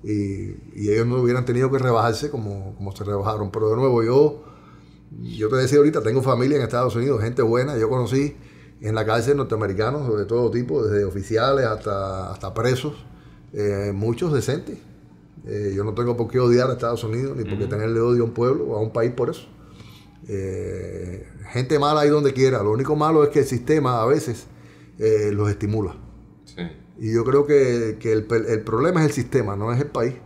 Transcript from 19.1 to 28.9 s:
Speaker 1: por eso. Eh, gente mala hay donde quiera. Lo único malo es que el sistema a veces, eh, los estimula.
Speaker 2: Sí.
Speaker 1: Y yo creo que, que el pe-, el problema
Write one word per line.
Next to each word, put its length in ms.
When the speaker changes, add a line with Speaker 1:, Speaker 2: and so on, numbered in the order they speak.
Speaker 1:
por 200
eso. 160
Eh, 1000
gente 300
mala 220
hay 80
donde 220
quiera. 300
Lo 100
único 240
malo 280
es 60
que 100
el 60
sistema 580
a 20
veces, 400
eh, 340
los 160
estimula. 460
Speaker 2:
Sí. 160
Speaker 1:
Y 100
yo 120
creo 220
que, 520
que 140
el 140
pe-, 260
el 80
problema 400